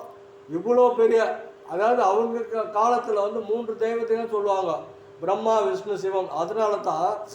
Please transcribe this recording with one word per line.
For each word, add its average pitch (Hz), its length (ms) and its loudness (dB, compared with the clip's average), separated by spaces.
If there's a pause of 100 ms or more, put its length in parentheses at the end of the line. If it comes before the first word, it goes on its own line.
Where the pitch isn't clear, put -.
(540)
இவ்வளோ 240 420 4
பெரிய, 226 440 4 (300)
அதாவது 220 320 2
அவங்க 226 380 2
கா-, 220 340 -4
காலத்துல 240 400 2
வந்து 208 260 0
மூன்று 220 360 -4
தெய்வத்தையும் 226 540 -2
சொல்லுவாங்க, 190 500 0 (400)
பிரம்மா, 214 400 0
விஷ்ணு, 196 380 -2
சிவம். 190 340 -2
அதனால 208 440 -2
தான் 175 420 -2 (180)